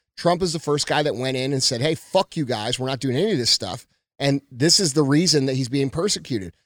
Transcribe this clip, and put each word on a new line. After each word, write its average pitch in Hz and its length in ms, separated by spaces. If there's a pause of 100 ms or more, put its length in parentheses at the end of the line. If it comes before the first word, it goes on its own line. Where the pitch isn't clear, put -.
(160)
Trump 175 260
is 175 120
the 165 60
first 147 280
guy 147 160
that 135 120
went 131 200
in 131 160
and 135 100
said, 120 200
"Hey, 160 140
fuck - 420
you 151 80
guys. 110 340
We're 127 80
not 135 140
doing 131 160
any 208 160
of 151 40
this 117 120
stuff." - 360 (340)
And 139 300
this 143 300
is 165 140
the 151 100
reason 147 440
that 131 80
he's 127 140
being 135 200
persecuted. 127 640 (120)